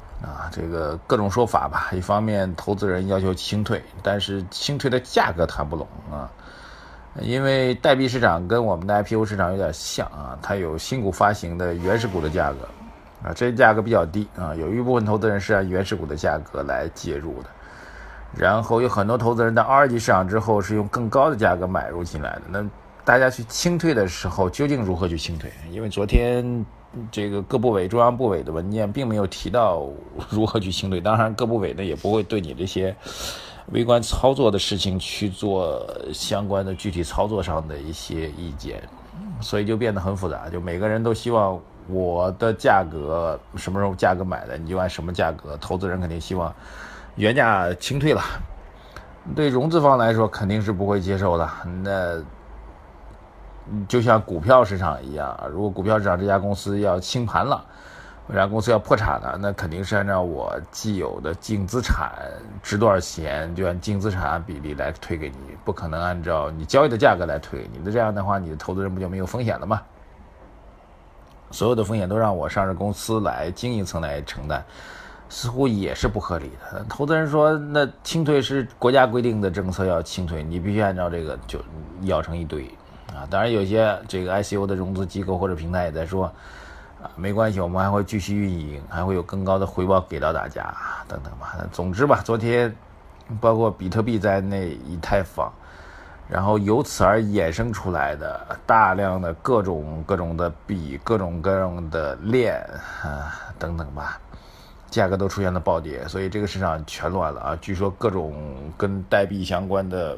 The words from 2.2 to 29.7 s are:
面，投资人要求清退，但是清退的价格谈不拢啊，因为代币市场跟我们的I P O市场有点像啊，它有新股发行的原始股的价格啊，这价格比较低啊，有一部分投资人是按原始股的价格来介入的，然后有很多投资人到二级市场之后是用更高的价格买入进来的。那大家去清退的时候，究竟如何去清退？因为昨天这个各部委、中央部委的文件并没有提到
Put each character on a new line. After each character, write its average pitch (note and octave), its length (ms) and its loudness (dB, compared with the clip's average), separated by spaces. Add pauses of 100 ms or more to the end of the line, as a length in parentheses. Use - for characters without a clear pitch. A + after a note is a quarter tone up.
面， G2+ 360 0
投 - 180 -2
资 G2 140 0
人 F#2 180 0
要 G2 140 2
求 F#2+ 120 2
清 G#2 300 -2
退， G2+ 180 -2 (220)
但 G2+ 180 0
是 G2 300 -4
清 - 260 -4
退 B2+ 140 0
的 B2+ 80 2
价 - 320 2
格 E2+ 160 2
谈 - 180 -4
不 D#2 120 -4
拢 C#2+ 100 -6 (240)
啊， C#2+ 180 -8 (920)
因 B2 240 0
为 C3 320 4
代 C#3+ 180 6
币 C3 140 4
市 B2+ 100 -2
场 F2+ 300 4
跟 A#2 180 4
我 G2 80 2
们 E2+ 100 -4
的 G#2 100 2
I G#2 100 4
P A2+ 100 -2
O A2 100 4
市 G#2 120 -2
场 F#2 160 2
有 G2 40 -2
点 F2 160 0
像 - 360 -6
啊， C#2+ 340 -10
它 - 140 -2
有 D#2+ 200 -2
新 C3 240 -4
股 G2 120 0
发 G#2 200 4
行 E2+ 240 -6
的 F2 160 -2
原 F2+ 240 0
始 A2+ 120 -2
股 F#2 120 -2
的 D2+ 80 -2
价 D#2 220 0
格 C2+ 180 -10 (520)
啊， - 140 -8
这 A#2+ 160 0
价 A2+ 240 8
格 A2 80 2
比 G#2+ 80 -2
较 G#2+ 160 6
低 G2+ 300 -4
啊， D#2+ 180 -4
有 D#2+ 180 -2
一 A#2+ 80 0
部 B2 140 2
分 A2+ 100 2
投 G#2+ 140 2
资 A2 100 2
人 G2+ 120 2
是 G2 120 0
按 F#2+ 160 2
原 F2+ 160 0
始 G2+ 120 -4
股 D#2+ 100 -6
的 D2 80 -6
价 D#2+ 240 0
格 C#2+ 240 -8
来 C#2 320 -2
介 D#2+ 220 -6
入 C#2+ 260 -8
的， C2 60 -16 (840)
然 F#2+ 300 4
后 A2+ 180 2
有 B2 80 4
很 G#2 160 2
多 A#2 140 2
投 A#2 160 2
资 A#2 80 2
人 A2+ 100 4
到 A2+ 120 6
二 C3+ 240 6
级 A#2+ 100 2
市 A2+ 140 2
场 F#2 160 4
之 G#2 100 2
后 G#2 220 4
是 G#2+ 160 -2
用 G#2 100 2
更 A#2 240 -2
高 C#3 180 6
的 D3 80 0
价 F#2+ 200 4
格 F2+ 100 -2
买 D#2+ 220 -2
入 E2+ 160 -6
进 E2 180 -8
来 G1+ 140 -6
的。 - 120 -12
那 G2+ 160 -4 (400)
大 B2+ 140 8
家 C3 100 8
去 B2+ 140 -2
清 F3 340 0
退 D#3+ 160 2
的 G#2+ 140 4
时 F2+ 220 -4
候， F#2 200 2
究 C#3 200 0
竟 C3+ 160 0
如 F#2 100 0
何 F2 140 0
去 E2 100 -2
清 E2 180 -6
退？ - 160 -10 (160)
因 F#2+ 140 -8
为 A2 60 -4
昨 G2+ 180 -2
天 A#2+ 580 2 (460)
这 G#2 180 -2
个 G2+ 140 -2
各 B2 160 0
部 A#2 140 4
委、 F#2 160 2
中 G#2+ 100 2
央 A#2+ 180 6
部 A#2+ 120 2
委 F2+ 120 2
的 C#2 120 -6
文 E2+ 180 -2
件 G#2+ 220 0
并 C#3 120 -2
没 A2 120 0
有 G2+ 100 2
提 - 240 -8
到 F#2 340 4 (460)